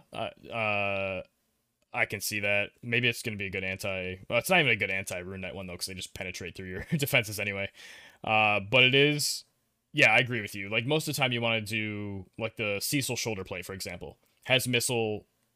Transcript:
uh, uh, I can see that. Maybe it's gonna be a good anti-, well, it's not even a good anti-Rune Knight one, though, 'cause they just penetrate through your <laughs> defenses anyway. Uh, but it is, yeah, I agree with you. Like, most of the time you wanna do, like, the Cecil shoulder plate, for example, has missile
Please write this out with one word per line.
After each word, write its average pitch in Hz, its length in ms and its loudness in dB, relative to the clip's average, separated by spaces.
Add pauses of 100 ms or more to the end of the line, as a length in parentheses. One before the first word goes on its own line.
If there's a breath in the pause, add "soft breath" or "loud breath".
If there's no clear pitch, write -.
(120)
uh, 110 180 -6 (200)
uh, 101 720 -2 (680)
I 117 140 2
can 104 140 -4
see 104 200 -4
that. 101 300 2 (120)
Maybe 120 260 0
it's - 140 -2
gonna 110 140 -6
be 101 100 -6
a 95 40 -8
good 95 140 -4
anti-, 92 540 -4 (120)
well, 120 80 4
it's 117 120 0
not 180 100 6
even 135 120 6
a 113 40 2
good 98 140 0
anti-Rune 95 520 -6
Knight 92 120 -8
one, 95 120 -10
though, 90 100 -10
'cause - 100 -6
they 95 80 -6
just - 200 -10
penetrate 90 420 -8
through 95 120 -10
your - 220 -6
<laughs> 165 80 2
defenses 107 420 0
anyway. 98 300 -4 (540 loud breath)
Uh, 107 360 4
but 120 240 6
it 127 100 6
is, 147 500 4 (480)
yeah, 131 200 6
I 113 60 8
agree 120 240 2
with 101 120 -8
you. 98 160 -8
Like, 113 160 0
most 131 220 0
of 147 80 -2
the 147 40 0
time 131 120 2
you 120 100 0
wanna 113 200 2
do, 104 640 -4 (120)
like, 110 180 -4
the 104 240 -2
Cecil 131 360 0
shoulder 101 280 -4
plate, 90 220 -8
for 95 80 -8
example, 92 440 -10 (280)
has 127 220 2
missile 117 580 0 (280)